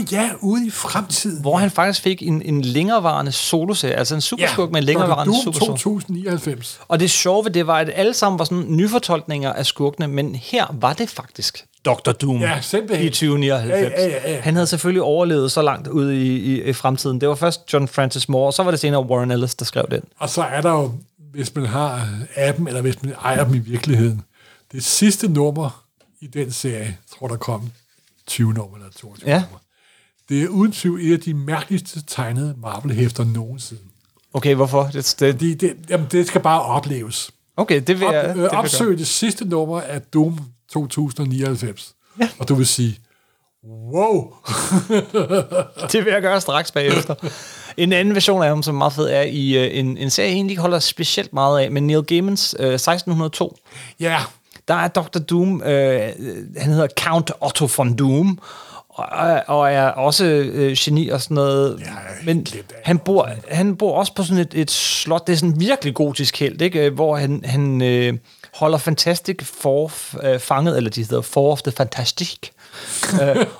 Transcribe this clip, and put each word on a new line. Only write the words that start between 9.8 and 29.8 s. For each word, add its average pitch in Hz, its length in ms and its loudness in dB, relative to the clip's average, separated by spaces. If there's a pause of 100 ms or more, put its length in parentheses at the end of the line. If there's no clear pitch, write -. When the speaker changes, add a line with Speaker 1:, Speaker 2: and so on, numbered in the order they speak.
Speaker 2:
men 139 260 -2
her 156 460 -4
var 127 120 2
det 226 180 -4
faktisk - 540 -10 (200)
doktor 123 280 2
Doom 135 280 -2
Speaker 1:
Ja, - 200 0
simpelthen. 202 460 -2
Speaker 2:
i 156 40 0
tyve 143 280 0
nioghalvfems. 139 580 0
Speaker 1:
Ja, 185 120 2
ja, - 0 - (160)
ja, 160 80 -4
ja. 139 80 -6
Speaker 2:
Han 156 140 0
havde 175 120 2
selvfølgelig 180 360 0
overlevet 147 500 2
så 156 100 2
langt 143 260 0
ud 139 240 0
i, 131 240 0
i, 131 260 -2
i 135 100 0
fremtiden. 131 480 -2
Det 143 80 2
var 147 60 2
først 165 380 -2
John 139 160 2
Francis 131 400 -2
Moore, 135 180 2
og 139 80 2
så 190 80 2
var 180 80 0
det 160 100 0
senere 143 260 2
Warren 123 240 0
Ellis, 123 240 0
der - 100 -8
skrev 123 260 -2
den. 120 120 -2 (160)
Speaker 1:
Og 147 100 -4
så 170 140 -2
er 139 180 -2
der 170 120 2
jo, 143 200 0 (400)
hvis 139 220 -8
man 139 120 -2
har 123 420 -2 (280)
appen, 139 320 0
eller 123 120 -4
hvis 127 220 -2
man 135 100 -4 (120)
ejer 135 200 2
dem 127 100 4
i 127 40 2
virkeligheden, 117 640 0 (500)
det 131 120 -8
sidste 208 440 2
nummer 147 560 0 (360)
i 151 60 -16
den 131 260 -6
serie, 113 440 -6 (220)
tror 131 100 -8
der 117 80 -6
kom 113 260 -6 (640)
tyve 113 260 2
nummer 101 240 -6
eller 98 120 -20 (120)
toogtyve 107 300 -8
Speaker 2:
Ja. 143 100 4
Speaker 1:
nummer. - 180 -8 (680)